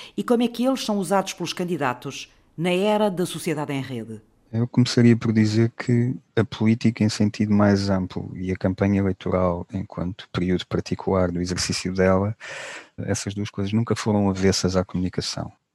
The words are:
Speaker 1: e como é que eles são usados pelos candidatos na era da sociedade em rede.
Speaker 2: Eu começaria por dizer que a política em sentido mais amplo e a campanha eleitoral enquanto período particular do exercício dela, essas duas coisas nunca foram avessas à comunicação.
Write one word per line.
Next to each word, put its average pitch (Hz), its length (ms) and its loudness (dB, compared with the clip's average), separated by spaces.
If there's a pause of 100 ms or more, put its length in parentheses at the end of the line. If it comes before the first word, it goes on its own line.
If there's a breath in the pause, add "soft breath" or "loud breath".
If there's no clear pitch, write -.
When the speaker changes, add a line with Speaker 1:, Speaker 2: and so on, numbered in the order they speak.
(160 loud breath)
Speaker 1:
e 202 60 -2
como 240 220 2
é - 20 2
que 240 180 -2
eles 262 200 0
são 208 140 -2
usados 190 340 0
pelos 170 200 -6
candidatos 139 800 -6 (240 soft breath)
na 170 140 -2
era 208 400 2
da 175 160 -2
sociedade 147 460 -6
em 135 100 -4
rede. 113 380 -10 (320)
Speaker 2:
Eu 117 160 0
começaria 120 480 6
por 117 160 0
dizer 110 440 4
que 120 380 0 (220)
a 110 80 4
política 113 580 2
em 107 60 4
sentido 104 440 0
mais 101 380 4
amplo 95 460 -4
e 92 160 -4
a 92 40 -4
campanha 98 440 0
eleitoral 92 720 -2
enquanto 92 580 -8
período 90 360 -2
particular 90 680 -2
do 87 80 -4
exercício 90 520 -4
dela, 95 440 2 (600 loud breath)
essas 98 360 -4
duas 101 160 -6
coisas 101 220 -4
nunca 110 240 0
foram 101 340 2
avessas 92 460 2
à 90 80 2
comunicação. 87 640 -4 (240)